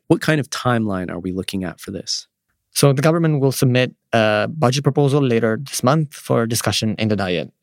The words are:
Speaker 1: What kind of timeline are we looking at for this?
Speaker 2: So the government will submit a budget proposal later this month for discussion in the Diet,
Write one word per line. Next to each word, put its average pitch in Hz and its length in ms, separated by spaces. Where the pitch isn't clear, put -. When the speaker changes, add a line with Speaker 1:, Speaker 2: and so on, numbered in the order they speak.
Speaker 1:
What - 140
kind 156 180
of 135 120
timeline 104 600
are 87 80
we 92 140
looking 95 320
at 82 160
for - 100
this? - 380
Speaker 2:
So 143 180
the 135 100
government 160 380
will 135 120
submit 127 420
a 107 360
budget 143 340
proposal 143 380
later 113 420
this - 200
month 147 320
for 120 320
discussion 113 520
in 110 100
the 104 80
Diet, 90 360